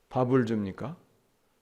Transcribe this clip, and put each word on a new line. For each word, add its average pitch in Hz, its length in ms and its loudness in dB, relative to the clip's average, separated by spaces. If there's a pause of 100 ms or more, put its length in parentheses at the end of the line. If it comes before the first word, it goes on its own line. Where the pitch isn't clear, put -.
밥을 127 380 2
줍니까? 110 500 -4 (640)